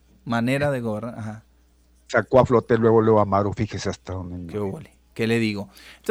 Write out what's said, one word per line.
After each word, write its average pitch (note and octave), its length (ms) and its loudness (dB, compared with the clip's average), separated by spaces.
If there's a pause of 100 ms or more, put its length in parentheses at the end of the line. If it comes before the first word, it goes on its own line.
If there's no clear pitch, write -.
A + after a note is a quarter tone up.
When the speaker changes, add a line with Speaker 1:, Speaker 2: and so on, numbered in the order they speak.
(260)
Speaker 1:
manera C3 440 -2
de C3 120 -4
gobernar, A2+ 360 -8
ajá. G#2+ 260 -12 (640)
Speaker 2:
Sacó B2+ 320 2
a A#2 60 6
flote A#2 320 2
luego, A2+ 240 6
luego A2 180 6
a G#2 60 4
Maru, G2 260 0
fíjese G2+ 380 -6
hasta - 240 -10
dónde F2 380 -10
Speaker 1:
Qué G#2 80 -8
Speaker 2:
llegó. G2+ 160 -4
Speaker 1:
huele, - 160 -18 (240)
¿qué A2+ 100 -4
le A#2 140 0
digo? G#2 300 -4 (420)